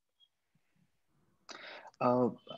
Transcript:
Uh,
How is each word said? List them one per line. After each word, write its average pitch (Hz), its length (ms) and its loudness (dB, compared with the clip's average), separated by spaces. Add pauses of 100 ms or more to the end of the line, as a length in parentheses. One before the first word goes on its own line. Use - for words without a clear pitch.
(2000)
Uh, 123 280 4 (280)